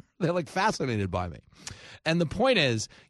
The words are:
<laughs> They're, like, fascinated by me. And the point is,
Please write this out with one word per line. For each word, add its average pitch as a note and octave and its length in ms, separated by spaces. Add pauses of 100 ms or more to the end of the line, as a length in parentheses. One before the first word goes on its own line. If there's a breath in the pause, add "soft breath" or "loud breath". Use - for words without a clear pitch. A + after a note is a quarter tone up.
<laughs> - 180
They're, E3 120
like, F3 160
fascinated C3 600
by F2+ 180
me. D#2 100 (680 loud breath)
And E3 140
the E3+ 60
point A#3+ 320
is, A#2+ 300 (220 soft breath)